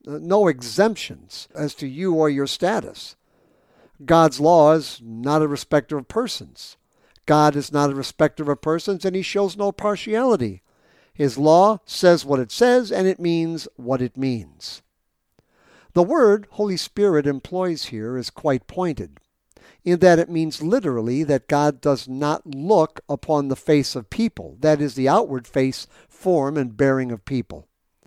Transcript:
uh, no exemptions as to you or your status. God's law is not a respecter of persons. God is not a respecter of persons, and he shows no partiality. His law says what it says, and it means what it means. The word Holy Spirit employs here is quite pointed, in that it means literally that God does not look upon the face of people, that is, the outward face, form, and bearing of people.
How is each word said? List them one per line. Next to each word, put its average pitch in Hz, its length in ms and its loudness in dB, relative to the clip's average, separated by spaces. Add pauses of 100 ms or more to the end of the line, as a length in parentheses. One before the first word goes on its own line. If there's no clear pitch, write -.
uh, 147 140 -10
no 190 260 2
exemptions 143 1040 -4
as 151 220 -8
to 151 100 -12
you 165 280 -4
or 156 160 2
your 139 180 -2
status. - 680 -4 (880)
God's 160 340 4
law 156 320 6
is 160 320 -2
not 120 380 -2
a 156 80 0
respecter 147 480 -2
of 131 100 -10
persons. - 680 -8 (480)
God 151 280 4
is 143 200 -6
not 143 160 2
a 139 40 -4
respecter 143 560 -2
of 143 120 -2
persons, 165 420 -4
and 190 100 -2
he 190 80 -4
shows 196 360 -2
no 202 160 -2
partiality. 208 880 -2 (500)
His 143 240 -2
law 175 480 4
says 175 380 4
what 139 160 0
it 120 100 -4
says, 247 440 2
and 190 160 2
it 190 100 -4
means 165 560 -2
what 127 260 -4
it 123 140 -6
means. 127 640 -8 (1120)
The 175 100 4
word 214 500 4
Holy 202 260 -4
Spirit 165 500 0
employs 165 600 -6
here 117 280 -8
is 123 140 -8
quite - 380 -4
pointed, 131 520 -6 (640)
in 175 160 0
that 180 180 8
it 170 120 0
means 160 340 -4
literally 147 640 -2
that 139 240 -2
God 147 320 0
does 143 260 0
not 143 480 -6
look 160 540 0
upon 143 400 -2
the 131 80 -2
face 143 400 0
of 120 120 -12
people, 85 520 -6
that 151 180 2
is, 139 160 -4
the 131 140 0
outward 139 360 0
face, 135 420 -2 (200)
form, 151 480 -2
and 123 220 -6
bearing 131 340 0
of 110 140 -12
people. 120 420 -8 (400)